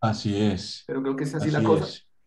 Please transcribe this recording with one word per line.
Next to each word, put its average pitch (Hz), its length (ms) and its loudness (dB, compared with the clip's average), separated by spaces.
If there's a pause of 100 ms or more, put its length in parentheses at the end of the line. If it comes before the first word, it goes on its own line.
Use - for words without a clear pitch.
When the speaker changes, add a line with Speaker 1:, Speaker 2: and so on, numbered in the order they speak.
Speaker 1:
Así 107 360 0
es. 101 480 0
Speaker 2:
pero 131 160 -4
creo 135 140 -2
que 147 100 -4
es 156 100 -6
así 151 180 0
la 147 60 2
Speaker 1:
Así 110 80 4
Speaker 2:
cosa. - 180 4
Speaker 1:
es. - 240 -12 (180)